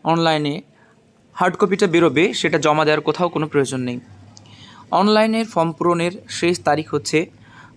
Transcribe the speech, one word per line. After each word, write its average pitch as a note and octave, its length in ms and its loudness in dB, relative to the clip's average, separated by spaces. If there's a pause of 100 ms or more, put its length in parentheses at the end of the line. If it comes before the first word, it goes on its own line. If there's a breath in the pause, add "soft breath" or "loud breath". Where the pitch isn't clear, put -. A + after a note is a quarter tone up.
অনলাইনে D#3 580 0 (720 soft breath)
হার্ড F3+ 240 -2
কপিটা G3 300 0
বেরোবে E3 460 2
সেটা E3 260 -2
জমা D3+ 260 2
দেওয়ার D3+ 160 2
কোথাও E3 280 -2
কোনো D#3 180 -4
প্রয়োজন C3+ 340 -2
নেই। B2 200 -6 (920 loud breath)
অনলাইনের G#3+ 560 2
ফর্ম E3 260 -2
পূরণের E3+ 400 0 (160)
শেষ E3+ 360 -2
তারিখ D3+ 300 0
হচ্ছে D3+ 320 0 (500 loud breath)